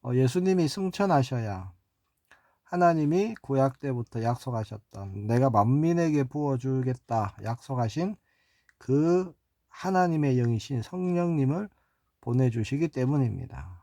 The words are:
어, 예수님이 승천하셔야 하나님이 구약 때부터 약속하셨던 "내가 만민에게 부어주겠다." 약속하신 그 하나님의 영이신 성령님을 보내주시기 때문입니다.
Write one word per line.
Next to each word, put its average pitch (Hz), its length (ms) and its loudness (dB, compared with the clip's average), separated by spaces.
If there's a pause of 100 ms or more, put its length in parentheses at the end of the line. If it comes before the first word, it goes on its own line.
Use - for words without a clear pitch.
어, 123 120 -4
예수님이 175 540 2
승천하셔야 131 1040 -2 (880)
하나님이 175 800 2
구약 135 360 0
때부터 120 440 -6
약속하셨던 107 1040 -6
"내가 123 240 4
만민에게 151 720 2
부어주겠다." 131 1200 -2
약속하신 123 720 -4 (640)
그 170 560 2 (340)
하나님의 165 720 2
영이신 117 420 0
성령님을 175 880 -2 (540)
보내주시기 127 680 0
때문입니다. 117 960 -4